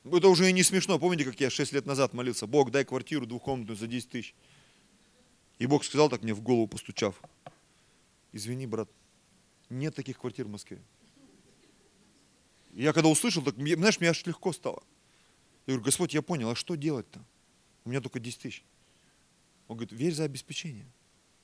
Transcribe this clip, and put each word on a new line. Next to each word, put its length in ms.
Это 240
уже 220
и 20
не 100
смешно. 360
Помните, 260
как 160
я 80
шесть 240
лет 140
назад 260
молился? 340
«Бог, 240
дай 140
квартиру 420
двухкомнатную 520
за 80
десять 240
тысяч». 240
И 80
Бог 180
сказал 260
так 120
мне 120
в 80
голову, 240
постучав: 560
«Извини, 340
брат, 240
нет 240
таких 240
квартир 280
в 40
Москве». 320
И 80
я 100
когда 160
услышал, 340
так, 140
мне, 200
знаешь, 240
мне 100
аж 160
легко 260
стало. 300
Я 80
говорю: 100
«Господь, 280
я 100
понял, 280
а 60
что 180
делать-то? 500
У 20
меня 140
только 180
десять 200
тысяч». 240
Он 120
говорит: 200
«Верь 140
за 120
обеспечение». 640